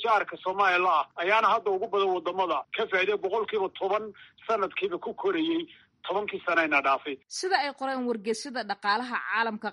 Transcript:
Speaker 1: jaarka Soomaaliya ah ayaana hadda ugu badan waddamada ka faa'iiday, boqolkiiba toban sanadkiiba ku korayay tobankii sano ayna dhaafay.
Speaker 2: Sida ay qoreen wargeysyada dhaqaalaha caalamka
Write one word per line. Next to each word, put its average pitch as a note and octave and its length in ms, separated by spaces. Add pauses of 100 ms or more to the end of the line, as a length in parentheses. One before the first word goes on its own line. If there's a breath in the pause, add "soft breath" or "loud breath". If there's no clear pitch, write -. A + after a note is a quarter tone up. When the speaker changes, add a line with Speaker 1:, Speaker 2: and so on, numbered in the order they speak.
Speaker 1:
jaarka G#3 400
Soomaaliya F#3 480
ah E3 160 (160)
ayaana G#3 280
hadda G#3+ 220
ugu F#3+ 160
badan G3 220
waddamada F3+ 640
ka A3 160
faa'iiday, G3 320
boqolkiiba G3+ 560
toban G#3 320 (400 loud breath)
sanadkiiba G3+ 500
ku - 160
korayay E3 540 (360 loud breath)
tobankii G3 360
sano E3+ 220
ayna D3+ 180
dhaafay. C4+ 360 (120)
Speaker 2:
Sida F#4 320
ay C#4+ 160
qoreen C4 320
wargeysyada A#3 560
dhaqaalaha G#3+ 560
caalamka G#3+ 520